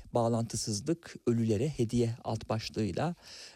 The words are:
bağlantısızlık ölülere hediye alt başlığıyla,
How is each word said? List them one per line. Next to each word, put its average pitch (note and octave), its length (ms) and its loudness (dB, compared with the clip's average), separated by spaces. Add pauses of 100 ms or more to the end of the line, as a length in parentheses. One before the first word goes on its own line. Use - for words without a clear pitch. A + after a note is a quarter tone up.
(140)
bağlantısızlık A#2 1000 0 (100)
ölülere A#2 420 4
hediye A#2+ 560 2
alt A2 240 -4
başlığıyla, A2 680 -2 (420)